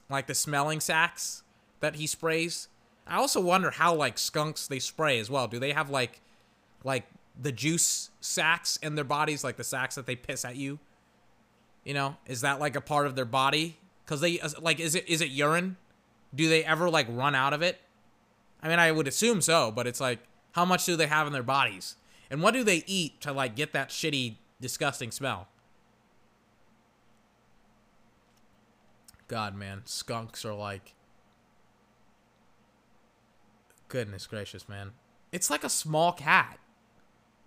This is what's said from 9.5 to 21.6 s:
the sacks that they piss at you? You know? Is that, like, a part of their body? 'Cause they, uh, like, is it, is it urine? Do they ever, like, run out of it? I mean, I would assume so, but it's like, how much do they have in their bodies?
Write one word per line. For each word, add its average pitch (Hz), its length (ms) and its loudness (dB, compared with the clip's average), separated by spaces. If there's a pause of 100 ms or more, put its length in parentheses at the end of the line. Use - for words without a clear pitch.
the 120 80 -8
sacks 131 300 -4
that 131 120 -12
they 127 100 -4
piss 127 280 -8
at 123 120 -10
you? 139 220 -8 (1080)
You 143 100 -6
know? 139 220 -2 (100)
Is 127 140 -8
that, 139 180 0
like, 147 180 0
a 143 40 -4
part 147 260 2
of 135 80 -4
their 131 120 -2
body? 139 520 2 (280)
'Cause 147 140 -4
they, 175 200 2
uh, 165 80 -4 (120)
like, 160 200 0
is 165 140 0
it, 180 140 -2
is 165 120 2
it 156 100 -2
urine? 160 460 0 (580)
Do 156 140 2
they 160 160 4
ever, 156 240 2
like, 156 220 2
run 127 240 0
out 135 180 4
of 147 80 0
it? 175 180 -2 (840)
I 156 60 -4
mean, 170 100 2
I 165 120 8
would 156 160 2
assume 208 360 4
so, 156 280 4
but 117 160 -2
it's 123 140 -4
like, 123 200 0 (320)
how 175 120 4
much 180 220 2
do 175 100 2
they 156 120 4
have 151 180 4
in 147 80 -4
their 131 80 -2
bodies? 120 540 0 (320)